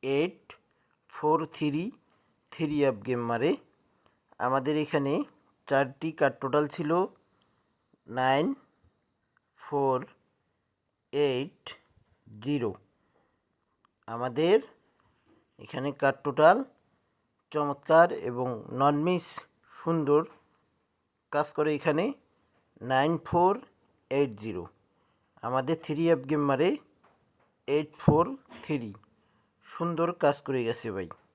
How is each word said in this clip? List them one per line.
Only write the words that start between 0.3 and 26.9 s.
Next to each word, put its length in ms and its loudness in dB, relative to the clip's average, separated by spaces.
ফোর 260 0
থ্রি 280 -2
থ্রি 300 -4
অ্যাপ 140 2
গেম 240 -2
মারে। 200 2
আমাদের 280 0
এখানে 280 -2
চারটি 460 -2
কার্ড 280 0
টোটাল 280 0
ছিল 380 -2
নাইন 480 0
ফোর 500 -2
এইট 600 -2
জিরো। 340 -2
আমাদের 540 2
এখানে 340 -8
কার্ড 320 0
টোটাল 400 4
চমৎকার 600 4
এবং 500 -6
নন 240 2
মিস 260 0
সুন্দর 420 2
কাজ 220 0
করে 220 0
এখানে 380 0
নাইন 360 0
ফোর 420 2
এইট 280 0
জিরো। 280 -10
আমাদের 400 -2
থ্রি 240 -4
অ্যাপ 120 4
গেম 100 0
মারে 360 2